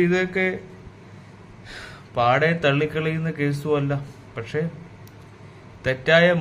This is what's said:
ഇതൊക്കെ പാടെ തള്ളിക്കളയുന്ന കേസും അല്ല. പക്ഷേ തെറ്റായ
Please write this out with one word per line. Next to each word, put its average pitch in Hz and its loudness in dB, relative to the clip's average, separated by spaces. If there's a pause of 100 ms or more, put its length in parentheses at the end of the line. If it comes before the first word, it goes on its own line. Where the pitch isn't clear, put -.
ഇതൊക്കെ 185 0 (1700)
പാടെ 127 4 (140)
തള്ളിക്കളയുന്ന 156 0 (100)
കേസും 143 -2
അല്ല. 143 -2 (440)
പക്ഷേ 135 -6 (1200)
തെറ്റായ 160 4 (140)